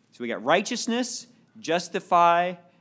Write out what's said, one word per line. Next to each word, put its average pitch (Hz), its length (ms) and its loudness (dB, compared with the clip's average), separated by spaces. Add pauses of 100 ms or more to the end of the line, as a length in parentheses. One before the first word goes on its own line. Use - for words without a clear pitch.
(100)
So - 100 -20
we 120 80 -6
got 104 160 -6
righteousness, 226 840 -2 (320)
justify, 175 960 0 (260)